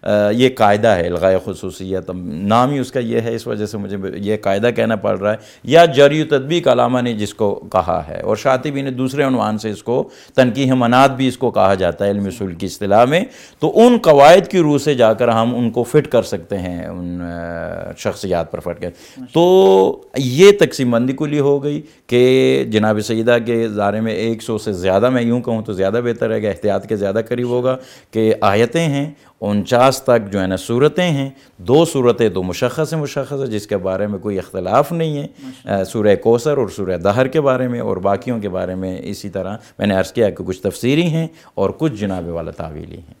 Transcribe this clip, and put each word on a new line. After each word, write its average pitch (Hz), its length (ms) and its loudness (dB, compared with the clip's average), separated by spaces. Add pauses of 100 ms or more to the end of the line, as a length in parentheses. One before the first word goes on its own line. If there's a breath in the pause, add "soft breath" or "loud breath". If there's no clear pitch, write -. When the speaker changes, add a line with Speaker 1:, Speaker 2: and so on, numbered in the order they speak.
Speaker 1:
آ، 104 280 0
یہ 123 260 4
قاعدہ 107 320 4
ہے 87 200 2
الغائے 90 380 2
خصوصیت، 92 680 -8 (140)
نام 101 460 0
ہی 139 80 -4
اس 127 120 -6
کا 131 80 -4
یہ 117 220 -2
ہے، 117 140 -4
اس 113 120 -10
وجہ 107 180 -6
سے 107 120 -10
مجھے 101 200 -8 (180)
یہ 101 260 -4
قاعدہ 104 340 0
کہنا 113 200 0
پڑ 101 240 -4
رہا 101 120 0
ہے، 110 60 -4 (260 loud breath)
یا 165 220 6
جری 143 360 4
و 151 40 0
تطبیق 151 420 0
علامہ 123 340 2
نے 120 120 -2
جس 104 200 -6
کو 101 380 -4
کہا 85 360 0
ہے، - 120 -12
اور 104 160 -2
شاطبی 139 460 -2
نے 135 100 -6
دوسرے 131 320 -4
عنوان 110 340 -2
سے 107 120 -6
اس 101 140 -10
کو 127 260 -4 (260 loud breath)
تنقیح 127 380 2
منات 127 420 4
بھی 131 120 0
اس 127 100 -4
کو 123 140 -2
کہا 95 220 4
جاتا 92 320 -2
ہے 101 60 0
علم 101 140 -2
اصول 95 280 -8
کی 92 120 -8
اصطلاح 104 400 2
میں، 165 200 0 (340 loud breath)
تو 160 200 0
ان 240 220 6
قواعد 156 460 8
کی 185 120 0
روح 147 180 2
سے 143 160 0
جا 113 200 4
کر 117 140 0
ہم 117 280 2
ان 117 140 0
کو 120 140 -2
فٹ 147 240 0
کر 113 160 2
سکتے 98 340 -8
ہیں، 87 280 -8
ان، 87 360 -10
آ، 85 760 -10
شخصیات 87 540 -4
پر 82 80 -8
فٹ 85 220 -10
کر۔ 87 80 -8 (440 loud breath)
تو 190 680 4 (160)
یہ 139 420 6
تقسیم 135 320 0
بندی 123 220 0
کلی 147 260 -4
ہو 139 240 0
گئی 147 180 -6 (260 loud breath)
کہ 131 600 4
جناب 107 320 2
سیدہ 113 460 0
کے 117 300 -2
بارے 101 260 0
میں 110 120 -2
ایک 113 300 -4
سو 110 140 -4
سے 104 160 -6
زیادہ، 95 360 2
میں 127 120 0
یوں 117 200 0
کہوں 113 200 -4
تو 107 120 -8
زیادہ 98 300 0
بہتر 113 260 -2
رہے 110 140 -2
گا، 107 40 -2
احتیاط 98 400 -2
کے 113 80 -2
زیادہ 101 340 -2
قریب 123 180 -4
ہوگا 123 300 -2 (340 loud breath)
کہ 110 300 2
آیتیں 117 460 2
ہیں، 143 240 -2 (300 soft breath)
انچاس 120 600 2
تک 110 300 0
جو 98 100 -2
ہے 92 60 -2
نا 92 80 -2
صورتیں 151 560 0
ہیں، 139 180 -4 (280 soft breath)
دو 127 280 2
صورتیں 120 440 2
تو 92 140 -4
مشخص 123 500 -4
ہیں، 156 80 -4
مشخص 139 400 -8
ہے، 131 60 -6
جس 107 200 -6
کے 101 100 -4
بارے 95 300 -4
میں 101 120 -6
کوئی 101 180 -6
اختلاف 95 540 -2
نہیں 160 260 -4
ہے، 143 100 -8 (160)
Speaker 2:
ماشاءاللہ۔ 104 380 -6
Speaker 1:
آ، - 20 -2
سورہ 104 320 2
کوثر 120 420 0
اور 113 100 -2
سورہ 90 300 -6
دہر 101 300 0
کے 156 140 0
بارے 127 260 0
میں 120 120 -6
اور 107 180 -4
باقیوں 101 420 -2
کے 101 100 -6
بارے 92 260 -6
میں 92 280 -8
اسی 101 260 -12
طرح 95 280 -8 (220 loud breath)
میں 101 80 0
نے 98 80 0
عرض 95 160 0
کیا 110 180 0
کہ 90 140 -8
کچھ 92 180 -8
تفسیری 139 460 -2
ہیں 160 200 -2 (280 loud breath)
اور 95 140 -2
کچھ 156 240 -4
جناب 95 340 -6
والا 82 240 -8
تعویلی 82 460 -12
ہیں۔ 82 240 -20